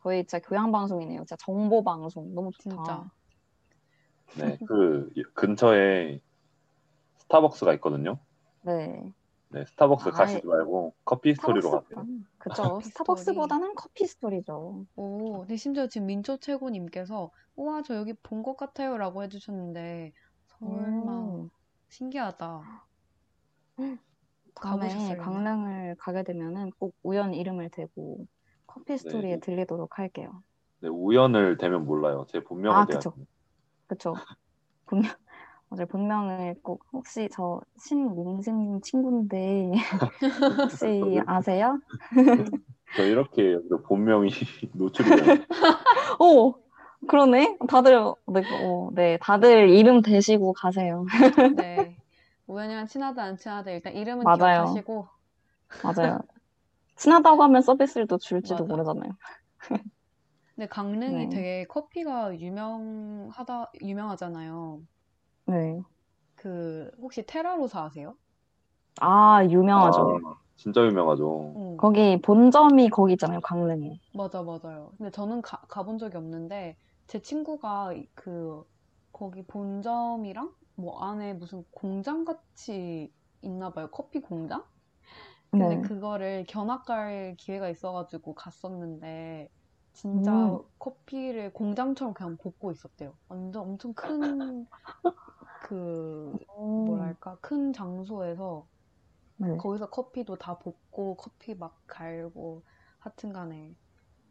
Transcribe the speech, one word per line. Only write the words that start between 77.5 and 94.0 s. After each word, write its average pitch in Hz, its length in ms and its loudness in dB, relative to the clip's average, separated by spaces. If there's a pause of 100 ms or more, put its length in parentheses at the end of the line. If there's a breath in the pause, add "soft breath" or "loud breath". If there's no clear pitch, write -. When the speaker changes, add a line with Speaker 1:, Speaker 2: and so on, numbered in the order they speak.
Speaker 2:
그, 165 500 -14 (480)
거기 190 340 -16
본점이랑 220 1040 -8 (240)
뭐 175 260 -14
안에 202 320 -10
무슨 175 360 -16
공장같이 196 1400 -10 (300)
있나 185 300 -12
봐요. 160 180 -14
커피 285 300 -12
공장? 165 440 -10 (920 soft breath)
근데 175 200 2
Speaker 1:
네. - 40 -4
Speaker 2:
그거를 196 680 -8
견학 226 380 -8
갈 202 520 -10
기회가 196 320 -10
있어가지고 175 640 -12
갔었는데 160 1120 -16 (440)
진짜 202 400 -2
Speaker 1:
음. 220 280 0 (180)
Speaker 2:
커피를 254 720 -12
공장처럼 240 640 -6
그냥 170 240 -12
볶고 185 340 -12
있었대요. - 420 -18 (140)
완전 185 340 -14
엄청 196 320 -14
큰 277 760 -8